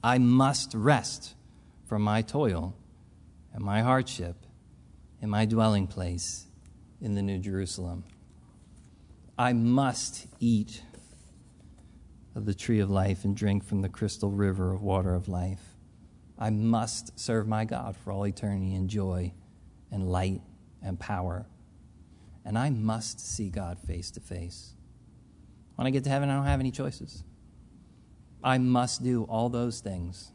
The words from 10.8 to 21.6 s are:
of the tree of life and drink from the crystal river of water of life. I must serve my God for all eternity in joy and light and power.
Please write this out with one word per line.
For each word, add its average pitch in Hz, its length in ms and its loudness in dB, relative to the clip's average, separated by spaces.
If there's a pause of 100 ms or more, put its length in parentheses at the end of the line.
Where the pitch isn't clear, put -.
of 104 120 -6
the 98 100 0
tree 110 240 2
of 98 100 2
life 95 340 2
and 101 120 2
drink 202 280 2
from 196 180 -2
the 190 80 -2
crystal 101 420 -2
river 95 420 2
of 95 80 -4
water 95 320 2
of 90 140 -2
life. 92 480 -6 (640)
I 110 100 0
must 113 680 0
serve 110 280 0
my 110 180 0
God 120 300 -6
for - 160 -10
all 98 140 -2
eternity 98 480 -2
in 95 140 -2
joy 92 460 -2 (580)
and 95 200 -2
light 95 300 0 (400)
and 90 180 -6
power. 90 460 -4 (1000)